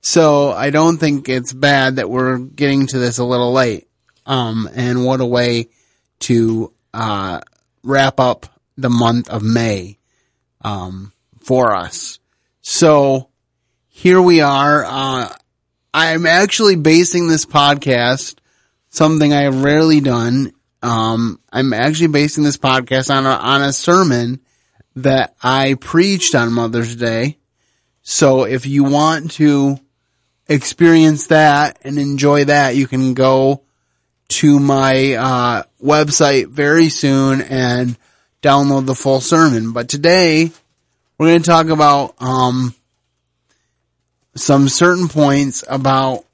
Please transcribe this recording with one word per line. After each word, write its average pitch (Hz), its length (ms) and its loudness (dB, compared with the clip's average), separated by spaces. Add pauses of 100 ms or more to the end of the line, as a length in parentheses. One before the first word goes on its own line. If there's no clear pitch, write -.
So 143 500 2
I 123 160 -4
don't 160 300 0
think 143 320 -2
it's 127 240 -6
bad 135 420 0
that 104 140 -6
we're 127 260 -2
getting 139 520 -2
to 131 100 -6
this 120 180 -4
a 123 80 -2
little 123 300 -2
late. 123 340 -2 (380)
Um, 113 480 -4
and 127 320 -4
what 131 160 -2
a - 20 -2
way 120 460 -2 (480)
to, 113 520 -2 (220)
uh, 101 480 -8 (420)
wrap 135 380 0
up - 400 -2 (160)
the 131 140 -2
month 120 400 0
of 107 120 -6
May, 107 540 -2 (640)
um, 95 520 -12 (260)
for 123 360 0
us. - 440 -10 (420)
So 139 720 2 (580)
here 180 320 2
we 175 220 6
are. 143 420 2
Uh, 131 480 -6 (600)
I'm 160 320 0
actually 190 500 2
basing 170 500 2
this 160 200 0
podcast, 139 880 0 (560)
something 156 420 2
I 143 120 0
have 135 200 -2
rarely 156 380 4
done. 123 500 -2 (300)
Um, 113 580 -2 (120)
I'm 127 220 -2
actually 156 320 -2
basing 147 360 0
this 143 140 0
podcast 131 580 -2
on 135 120 0
a, - 20 0
on 135 320 0
a 139 100 0
sermon 135 680 0 (560)
that 131 460 -2
I 135 360 0
preached 185 560 -2
on 117 200 0
Mother's 117 420 -4
Day. 117 400 -4 (640)
So 131 440 2
if 123 200 -6
you 139 200 0
want 151 480 0
to 139 460 0 (680)
experience 156 800 2
that 151 560 2
and 139 160 -6
enjoy 143 480 0
that, 139 300 0
you 139 100 0
can 131 260 -2
go 135 520 0 (640)
to 147 300 4
my, 135 580 2
uh, 123 460 -2 (220)
website 143 640 2
very 151 400 2
soon 135 540 0
and 123 560 -4 (440)
download 139 440 2
the 131 80 -4
full 135 260 0
sermon. 127 520 2
But 120 180 -6
today 165 600 2 (680)
we're 160 160 4
gonna 170 60 4
talk 160 280 2
about, 147 520 2
um, 127 540 -2 (1600)
some 139 360 2
certain 175 380 0
points 139 600 0
about 135 640 -2